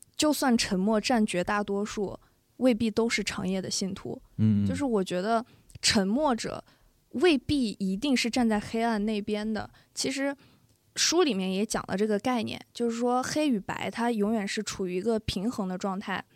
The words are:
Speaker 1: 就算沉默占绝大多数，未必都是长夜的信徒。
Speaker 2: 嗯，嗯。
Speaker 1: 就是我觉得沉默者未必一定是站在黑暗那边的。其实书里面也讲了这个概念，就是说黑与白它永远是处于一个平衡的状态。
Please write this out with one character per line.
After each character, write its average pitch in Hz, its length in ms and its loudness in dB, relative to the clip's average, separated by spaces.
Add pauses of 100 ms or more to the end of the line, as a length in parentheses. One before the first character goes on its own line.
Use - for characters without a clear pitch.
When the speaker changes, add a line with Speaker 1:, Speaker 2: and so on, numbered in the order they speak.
(160)
Speaker 1:
就 302 140 2
算 262 280 2
沉 - 200 0
默 214 220 2
占 220 240 2
绝 180 180 -2
大 208 220 -2
多 202 180 -4
数， 208 360 -6 (400)
未 247 160 4
必 220 160 0
都 226 180 0
是 208 160 -2
长 190 240 -4
夜 190 140 -2
的 - 80 -8
信 196 240 -4
徒。 - 260 -10 (160)
Speaker 2:
嗯， 104 280 4
嗯。 - 20 2
Speaker 1:
就 160 80 0
是 277 100 -2
我 220 180 2
觉 180 200 -2
得 226 200 2 (380)
沉 190 260 4
默 254 280 2
者 - 280 -6 (500)
未 294 260 4
必 262 400 0
一 190 180 0
定 269 180 2
是 240 140 2
站 233 180 2
在 208 140 2
黑 226 220 -4
暗 220 240 0
那 208 160 -2
边 208 280 -4
的。 208 200 -6 (240)
其 269 160 -2
实 277 260 -2 (580)
书 - 280 4
里 285 100 4
面 190 180 0
也 196 140 0
讲 - 240 -2
了 - 80 -2
这 208 100 2
个 208 120 2
概 247 240 0
念， - 180 -6 (140)
就 233 160 0
是 233 80 -6
说 247 240 2
黑 302 260 0
与 226 100 2
白 - 320 -6
它 240 220 -2
永 214 220 2
远 202 120 0
是 214 160 -4
处 196 240 -4
于 180 100 -4
一 180 40 0
个 220 200 0
平 214 300 -4
衡 196 160 -4
的 185 120 -4
状 190 200 -4
态。 196 240 -6 (140)